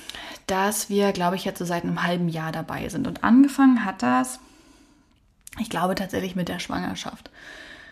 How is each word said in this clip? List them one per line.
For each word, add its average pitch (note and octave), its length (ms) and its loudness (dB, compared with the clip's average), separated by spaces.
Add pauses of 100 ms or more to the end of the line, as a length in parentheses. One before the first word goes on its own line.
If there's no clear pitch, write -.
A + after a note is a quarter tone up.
(460)
dass G3 420 0
wir, G3+ 240 4
glaube F3+ 240 0
ich, F3+ 80 -6
jetzt F#3+ 140 -6
so F3+ 80 -4
seit F3 160 -2
einem F3 200 -2
halben F3 280 0
Jahr D#3+ 220 -4
dabei D#3+ 360 -6
sind. - 180 -4
Und F3 160 -8
angefangen C4 640 8
hat F#3+ 180 -6
das, B3 380 0 (1200)
ich A3 100 -4
glaube, F3+ 260 0
tatsächlich F#3 420 -4
mit F3+ 120 -2
der F3+ 100 -8
Schwangerschaft. - 720 -8 (600)